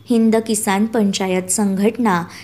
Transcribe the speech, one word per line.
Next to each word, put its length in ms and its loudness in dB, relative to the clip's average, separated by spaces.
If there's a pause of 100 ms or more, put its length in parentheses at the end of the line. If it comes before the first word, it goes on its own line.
हिंद 260 4
किसान 500 0
पंचायत 680 0
संघटना 720 0 (200)